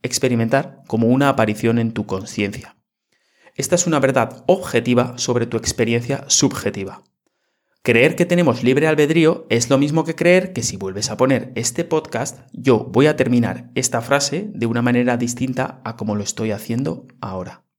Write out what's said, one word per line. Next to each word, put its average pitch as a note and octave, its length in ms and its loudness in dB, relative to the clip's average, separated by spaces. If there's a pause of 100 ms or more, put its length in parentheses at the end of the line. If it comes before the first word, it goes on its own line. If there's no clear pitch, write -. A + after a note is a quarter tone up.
experimentar B2 840 -2
como A2+ 200 0
una C3+ 220 4
aparición A2+ 480 0
en A2+ 140 0
tu G#2+ 140 -4
conciencia. G2+ 720 -6 (800)
Esta C#3+ 200 0
es F3 100 0
una D#3+ 140 2
verdad C3 480 0
objetiva B2 720 2
sobre A#2+ 280 0
tu A#2 120 -6
experiencia A#2+ 680 -2
subjetiva. G2+ 760 -2 (800)
Creer B2 320 4
que F3 100 2
tenemos F3 380 2
libre C3+ 240 4
albedrío D#3 640 2
es A#2 200 0
lo C#3 80 4
mismo D3 260 2
que D#3+ 120 -6
creer F3+ 380 4
que A2+ 100 -4
si - 140 -6
vuelves G2 340 -6
a G#2+ 60 -6
poner C3 380 2
este - 280 -4
podcast, D3+ 560 -4 (140)
yo A#2+ 320 2
voy B2+ 220 2
a D3+ 80 2
terminar A#2+ 600 0
esta A2+ 260 -2
frase C#3+ 520 -2
de A2+ 120 -4
una A#2 160 -2
manera B2 360 2
distinta B2+ 680 -4
a A2+ 120 -10
como G#2+ 200 -4
lo G#2 80 -4
estoy A2 280 -4
haciendo A#2 540 -6 (160)
ahora. F#2 440 -12 (140)